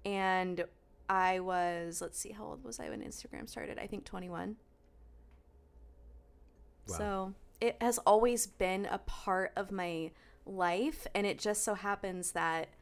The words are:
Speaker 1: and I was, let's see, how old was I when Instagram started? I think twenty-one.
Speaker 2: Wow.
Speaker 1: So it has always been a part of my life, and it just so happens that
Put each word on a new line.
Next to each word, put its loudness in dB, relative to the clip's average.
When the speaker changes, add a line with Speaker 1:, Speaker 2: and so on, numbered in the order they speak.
Speaker 1:
and 2
I 4
was, 0
let's -8
see, -6
how -10
old -10
was -10
I -8
when -6
Instagram -10
started? -8
I -8
think -8
twenty-one. -8
Speaker 2:
Wow. -6
Speaker 1:
So -2
it 2
has 6
always 8
been 0
a -2
part 0
of -4
my -2
life, 0
and 2
it 0
just 2
so 2
happens -4
that 0